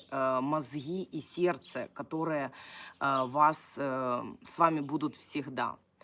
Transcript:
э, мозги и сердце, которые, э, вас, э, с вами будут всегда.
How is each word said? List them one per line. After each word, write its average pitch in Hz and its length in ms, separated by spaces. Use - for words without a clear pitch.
э, 131 300
мозги 147 640
и - 180
сердце, 160 720
которые, 151 560
э, 135 260
вас, 151 520
э, 127 560
с - 140
вами 165 220
будут 143 360
всегда. 131 600